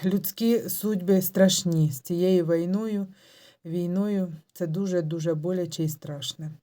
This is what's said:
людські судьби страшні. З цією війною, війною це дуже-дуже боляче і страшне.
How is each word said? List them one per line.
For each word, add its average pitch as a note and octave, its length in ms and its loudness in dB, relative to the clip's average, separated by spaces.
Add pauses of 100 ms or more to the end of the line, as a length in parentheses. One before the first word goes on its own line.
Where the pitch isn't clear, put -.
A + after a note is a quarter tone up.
людські G#3 640 0
судьби F#3+ 540 2
страшні. E3+ 720 4
З - 80 -10
цією F3+ 460 2
війною, F#3+ 600 0 (580)
війною F3+ 720 -2 (160)
це F3+ 140 -4
дуже-дуже E3+ 680 -2
боляче E3+ 500 -2
і D#3 40 -2
страшне. D3+ 640 -10 (120)